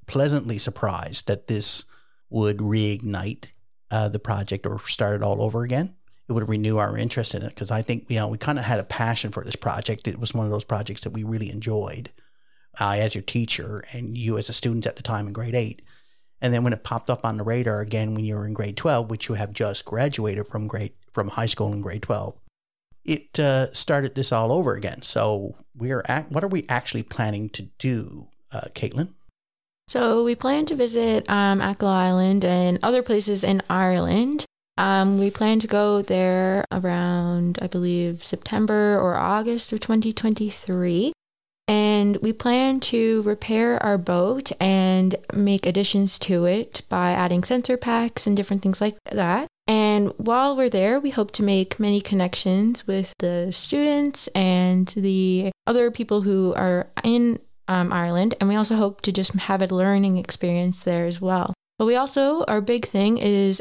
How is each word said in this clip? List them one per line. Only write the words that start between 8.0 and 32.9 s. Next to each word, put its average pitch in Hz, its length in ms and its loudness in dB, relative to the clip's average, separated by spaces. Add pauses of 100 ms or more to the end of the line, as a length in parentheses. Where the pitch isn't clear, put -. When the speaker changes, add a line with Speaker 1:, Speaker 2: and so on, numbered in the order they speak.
Speaker 1:
you 113 80 -2
know, 107 100 0
we 107 100 -4
kinda 143 260 -4
had 107 160 0
a 95 40 -4
passion 113 480 -4
for 98 120 -8
this 107 120 -6
project. - 520 -6
It 110 120 -6
was 117 140 -6
one 113 120 -2
of 104 60 -2
those 107 120 -4
projects 107 380 -6
that 110 100 -8
we 110 120 -8
really 107 280 -6
enjoyed, 107 580 -6 (720)
uh, 101 180 0
as 107 160 0
your 104 80 -6
teacher 107 640 -4 (100)
and 120 240 -10
you 113 200 -2
as 120 120 -6
a 117 40 -6
student 113 340 -2
at - 80 -6
the - 80 -16
time 104 240 -4
in 101 60 -10
grade 113 200 -6
eight. 113 280 -4 (600)
And 123 120 0
then 120 100 2
when 123 100 2
it - 100 -6
popped - 280 -4
up 117 140 -2
on 110 120 -2
the 107 60 -6
radar 113 360 0
again 110 360 -2
when 110 100 -2
you 107 100 -2
were 104 120 -4
in 107 60 -6
grade 104 240 -6
twelve, 120 320 0
which 110 200 -6
you 117 60 -2
have 104 180 -6
just 101 320 -4
graduated 107 640 -2
from 107 200 -6
grade, 104 260 -6 (200)
from 98 160 -2
high 113 160 -2
school 104 280 -2
in 104 80 -6
grade 98 220 -8
twelve, 104 320 -4 (680)
it, - 340 -4
uh, 135 320 2
started 139 440 0
this 135 160 -2
all 113 200 2
over 147 220 2
again. 98 300 -6
So 107 520 -2 (200)
we're 123 320 -4
at, 147 240 -2
what 151 120 -2
are 196 60 -2
we 185 180 -2
actually 120 360 -4
planning 107 460 -4
to - 280 -12
do, - 520 -6 (220)
uh, - 100 -8 (120)
Caitlin? 160 400 -6 (720)
Speaker 2:
So 233 360 2
we 240 100 2
plan 277 320 0
to 311 100 -4
visit, 233 540 0
um, 196 320 2
Achill 202 260 0
Island 185 560 4
and 180 380 2
other 226 220 2